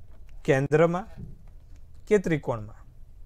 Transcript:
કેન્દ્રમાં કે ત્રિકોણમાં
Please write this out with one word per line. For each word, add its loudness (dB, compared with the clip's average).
કેન્દ્રમાં 4
કે 6
ત્રિકોણમાં 0